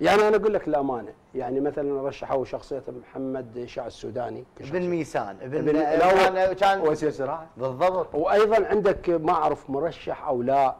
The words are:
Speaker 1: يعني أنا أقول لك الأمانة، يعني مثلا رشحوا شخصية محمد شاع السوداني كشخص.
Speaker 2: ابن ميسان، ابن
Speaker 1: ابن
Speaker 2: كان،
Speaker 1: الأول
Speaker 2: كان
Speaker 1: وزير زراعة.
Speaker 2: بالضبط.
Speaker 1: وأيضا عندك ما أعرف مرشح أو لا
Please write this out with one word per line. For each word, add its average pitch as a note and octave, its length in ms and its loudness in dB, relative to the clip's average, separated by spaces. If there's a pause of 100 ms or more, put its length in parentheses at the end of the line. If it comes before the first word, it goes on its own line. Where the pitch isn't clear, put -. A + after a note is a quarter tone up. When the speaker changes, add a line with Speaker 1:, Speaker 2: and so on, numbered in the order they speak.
Speaker 1:
يعني G3+ 260 4
أنا G#3+ 100 4
أقول G#3 160 2
لك F#3 140 -2
الأمانة، C3+ 440 -2 (240)
يعني C3 240 -4
مثلا C#3+ 480 -4
رشحوا C3+ 380 -4
شخصية C3+ 420 -10
محمد B2+ 800 -10
شاع B2 200 -10
السوداني A#2 580 -10 (140)
كشخص. C3 100 -14
Speaker 2:
ابن F3 120 -2
ميسان، D3 600 -4
ابن B2+ 160 -6
Speaker 1:
ابن C#3+ 140 0
Speaker 2:
كان، D#3 240 2
Speaker 1:
الأول F#3 580 4
Speaker 2:
كان G3 280 2
Speaker 1:
وزير D3+ 280 2
زراعة. C#3+ 380 -6 (100)
Speaker 2:
بالضبط. D#3 580 0
Speaker 1:
وأيضا G3+ 520 4
عندك F#3+ 420 0
ما E3 220 2
أعرف D#3 380 0
مرشح C#3+ 580 -6
أو B2+ 140 0
لا C3 380 4